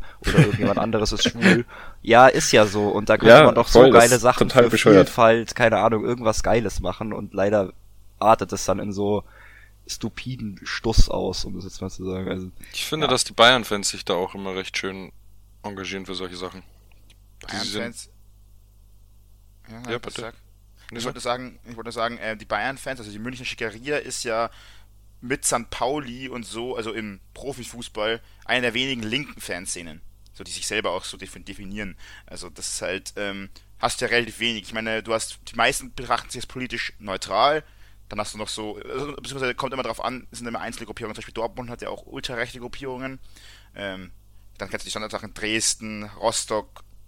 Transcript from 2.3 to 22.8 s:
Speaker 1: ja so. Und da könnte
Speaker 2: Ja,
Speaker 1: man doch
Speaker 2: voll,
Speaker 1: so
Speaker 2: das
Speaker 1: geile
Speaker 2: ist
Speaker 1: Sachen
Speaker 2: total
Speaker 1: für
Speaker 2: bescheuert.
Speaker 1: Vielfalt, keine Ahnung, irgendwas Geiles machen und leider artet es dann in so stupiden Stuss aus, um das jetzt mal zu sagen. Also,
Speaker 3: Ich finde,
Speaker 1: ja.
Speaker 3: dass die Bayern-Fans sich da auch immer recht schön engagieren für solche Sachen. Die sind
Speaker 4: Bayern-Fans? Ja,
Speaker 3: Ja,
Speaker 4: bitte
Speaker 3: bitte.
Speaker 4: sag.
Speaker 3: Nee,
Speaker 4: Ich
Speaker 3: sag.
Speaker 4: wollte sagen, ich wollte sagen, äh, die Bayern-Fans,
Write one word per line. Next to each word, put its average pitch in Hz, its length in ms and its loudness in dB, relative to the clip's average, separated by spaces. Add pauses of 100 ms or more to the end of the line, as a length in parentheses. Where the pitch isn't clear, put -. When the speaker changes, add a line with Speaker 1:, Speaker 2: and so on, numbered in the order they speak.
Speaker 1:
ja 110 140 8
so. 104 240 0
Und 104 200 0
da 107 100 6
könnte 113 160 12
Speaker 2:
Ja, 151 100 12
Speaker 1:
man 120 80 8
doch 117 140 4
Speaker 2:
voll, 123 200 12
Speaker 1:
so 123 60 8
Speaker 2:
das 117 100 12
Speaker 1:
geile 120 120 6
Speaker 2:
ist 113 80 4
Speaker 1:
Sachen 123 260 4
Speaker 2:
total 127 140 8
Speaker 1:
für 117 80 4
Speaker 2:
bescheuert. 104 380 8
Speaker 1:
Vielfalt, 117 440 4
keine 113 240 4
Ahnung, 107 260 2
irgendwas 120 380 0
Geiles 104 380 0
machen 104 340 -6
und 101 220 -10
leider 98 380 2 (440)
artet 104 360 4
es 95 120 -4
dann 95 140 0
in 101 120 -6
so 101 320 -2 (640)
stupiden 113 760 -10
Stuss - 460 6
aus, 92 360 -4
um 98 80 -10
das 90 120 -10
jetzt - 160 -16
mal 95 100 -8
zu 92 180 -10
sagen. 92 180 -6
Also, 92 220 -6 (240)
Speaker 3:
Ich - 140 -8
finde, 156 180 -4
Speaker 1:
ja. - 60 0
Speaker 3:
dass 127 120 2
die - 100 -12
Bayern-Fans 113 560 4
sich - 160 -8
da 95 100 0
auch 90 180 -2
immer 98 220 -8
recht 92 200 -8
schön 95 360 -8 (500)
engagieren 95 460 -10
für 92 80 -10
solche 90 220 -10
Sachen. 90 260 -12 (880)
Die - 60 -8
sind 113 180 -8
Speaker 4:
Bayern-Fans? 117 340 -10 (1600)
Ja, 113 60 -20
Speaker 3:
Ja, 117 60 -18 (180)
Speaker 4:
bitte 113 80 -16
Speaker 3:
bitte. - 140 -12
Speaker 4:
sag. 117 120 -12 (580)
Speaker 3:
Nee, 117 60 -14
Speaker 4:
Ich 120 60 -8
Speaker 3:
sag. 127 60 -6
Speaker 4:
wollte 127 100 -10
sagen, 123 400 -6 (100)
ich 120 80 -16
wollte 113 140 -12
sagen, 117 260 -4
äh, 110 180 -8
die 104 100 -16
Bayern-Fans, 127 540 -6